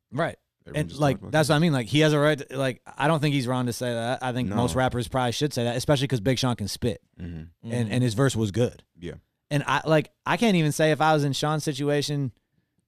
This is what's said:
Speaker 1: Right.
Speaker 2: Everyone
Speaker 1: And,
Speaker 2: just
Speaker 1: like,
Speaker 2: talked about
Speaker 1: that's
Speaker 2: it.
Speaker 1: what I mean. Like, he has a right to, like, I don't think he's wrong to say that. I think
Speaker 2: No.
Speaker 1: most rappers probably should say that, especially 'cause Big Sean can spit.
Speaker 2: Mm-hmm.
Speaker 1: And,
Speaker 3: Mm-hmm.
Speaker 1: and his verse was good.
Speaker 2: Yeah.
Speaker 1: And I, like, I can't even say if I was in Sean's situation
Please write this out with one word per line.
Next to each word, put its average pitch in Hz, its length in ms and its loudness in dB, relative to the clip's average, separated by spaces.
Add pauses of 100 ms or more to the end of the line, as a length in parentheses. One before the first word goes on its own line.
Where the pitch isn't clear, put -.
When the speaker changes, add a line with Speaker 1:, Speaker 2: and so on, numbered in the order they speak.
(120)
Speaker 1:
Right. 139 260 -6 (280)
Speaker 2:
Everyone - 160 -6
Speaker 1:
And, 160 80 -6
Speaker 2:
just 135 100 -10
Speaker 1:
like, 143 180 2
Speaker 2:
talked - 40 -20
about 92 120 -12
Speaker 1:
that's 151 160 2
Speaker 2:
it. - 40 2
Speaker 1:
what - 40 4
I - 20 2
mean. 170 120 4
Like, 127 160 0
he 147 120 2
has 156 140 4
a 147 60 4
right 147 300 0
to, 127 80 -8
like, 131 240 -2 (160)
I 147 100 0
don't 156 120 2
think 143 160 2
he's 127 120 0
wrong 127 200 0
to 120 60 -2
say 123 200 -4
that. 117 300 -4
I 127 100 -2
think 123 160 -2
Speaker 2:
No. 101 60 -4
Speaker 1:
most 120 200 0
rappers 123 320 0
probably 127 260 0
should 147 200 -2
say 120 120 -2
that, 120 120 -2
especially 135 300 0
'cause 123 120 -2
Big 120 200 0
Sean 123 160 0
can 101 120 -6
spit. - 320 -4 (220)
Speaker 2:
Mm-hmm. 85 140 -8
Speaker 1:
And, 80 140 -12 (220)
Speaker 3:
Mm-hmm. 120 220 -2
Speaker 1:
and 123 100 2
his 117 120 0
verse 131 200 2
was 110 160 0
good. 110 320 -2 (160)
Speaker 2:
Yeah. 82 140 -10 (380)
Speaker 1:
And 143 160 0
I, 135 180 2
like, 156 260 2 (140)
I 160 120 0
can't 220 180 4
even 156 160 4
say 156 200 2
if 139 100 0
I 156 120 4
was 151 100 2
in 143 80 0
Sean's 151 320 -2
situation 143 680 -2 (560)